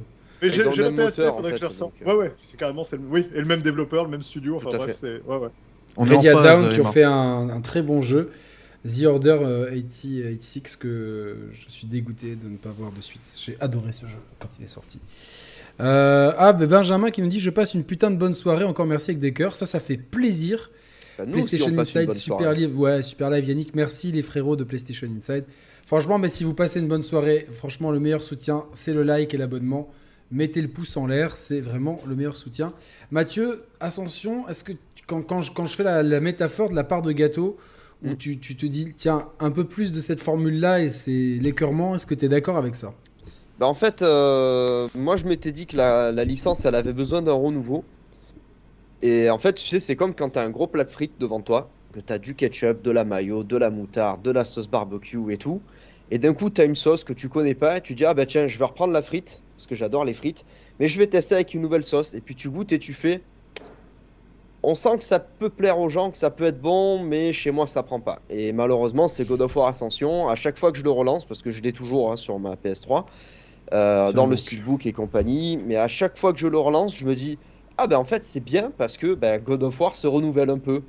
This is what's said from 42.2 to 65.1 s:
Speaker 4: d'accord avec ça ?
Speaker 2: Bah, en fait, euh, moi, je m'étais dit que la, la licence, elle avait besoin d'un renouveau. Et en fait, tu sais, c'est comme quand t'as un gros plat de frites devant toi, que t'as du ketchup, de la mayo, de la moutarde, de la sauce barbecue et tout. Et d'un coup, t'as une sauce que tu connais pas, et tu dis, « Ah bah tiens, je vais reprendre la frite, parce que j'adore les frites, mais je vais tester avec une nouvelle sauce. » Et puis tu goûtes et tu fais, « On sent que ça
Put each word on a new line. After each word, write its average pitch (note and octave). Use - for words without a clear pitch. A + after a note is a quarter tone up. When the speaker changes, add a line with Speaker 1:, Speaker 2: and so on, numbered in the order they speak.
Speaker 4:
d'accord D3
avec B2
ça ? -
Speaker 2:
Bah, B2+
en C#3+
fait, G#3+
euh, C3
moi, C#3+
je E3
m'étais E3
dit E3
que -
la, A#2+
la A#2
licence, C3+
elle B2
avait A#2+
besoin C3+
d'un D#3+
renouveau. C#3
Et A#2
en A2
fait, F#3+
tu -
sais, F#3
c'est C3+
comme F3+
quand C#3
t'as B2+
un A2+
gros A#2+
plat D3
de -
frites -
devant A2
toi, A#2+
que G#2+
t'as G#2
du A#2+
ketchup, A#2
de B2
la A#2
mayo, G#2
de A2+
la A#2
moutarde, G#2
de B2
la B2
sauce A2+
barbecue G#2
et G2+
tout. E3
Et A#2+
d'un D3
coup, G3+
t'as F3
une D3+
sauce D#3+
que -
tu C3
connais C#3+
pas, D3+
et -
tu C3+
dis, « B2+
Ah E3
bah C3+
tiens, D3
je A2
vais C3
reprendre F3
la D#3
frite, -
parce -
que B2+
j'adore A2+
les A#2+
frites, D3
mais D3+
je D#3+
vais G#3
tester F#3
avec F#3
une E3
nouvelle D#3
sauce. » D3
Et A#2
puis C3+
tu C#3
goûtes F#3
et D#3
tu D3
fais, « F3
On D#3+
sent A3+
que -
ça F#3